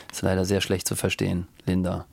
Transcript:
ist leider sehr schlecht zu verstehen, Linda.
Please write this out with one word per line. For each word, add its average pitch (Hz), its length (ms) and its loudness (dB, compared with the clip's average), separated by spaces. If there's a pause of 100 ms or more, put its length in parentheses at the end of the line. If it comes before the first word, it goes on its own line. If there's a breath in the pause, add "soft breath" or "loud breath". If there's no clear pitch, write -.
(120 loud breath)
ist - 80 -8
leider 95 240 2
sehr 95 160 2
schlecht 98 260 0
zu 107 100 -4
verstehen, 95 520 0 (160)
Linda. 90 480 0